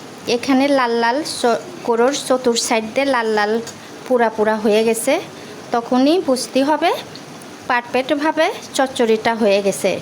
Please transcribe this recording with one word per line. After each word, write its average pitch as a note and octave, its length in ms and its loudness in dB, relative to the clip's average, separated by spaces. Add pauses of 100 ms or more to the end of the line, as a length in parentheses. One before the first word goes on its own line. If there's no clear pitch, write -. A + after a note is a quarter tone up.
(360)
এখানে C4 280 2 (140)
লাল A#3+ 140 2 (100)
লাল A#3 160 2 (200)
চ-, A#3 220 2 (260)
কোরোর A#3+ 280 2 (140)
চতুর B3+ 280 2 (100)
সাইড A3 180 0 (100)
দিয়ে C#4 200 0
লাল A3+ 220 0
লাল G#3 160 2 (540)
পুরা A#3 300 4
পুরা G#3+ 180 2 (100)
হয়ে A3 240 4
গেছে, A3+ 240 0 (640)
তখনই B3+ 420 4 (120)
বুঝতে B3+ 400 0
হবে D#4 220 2 (760)
পারফেক্টভাবে C#4+ 760 0 (300)
চচ্চড়িটা A3+ 560 2 (100)
হয়ে G3+ 240 4
গেছে। F#3+ 240 0 (120)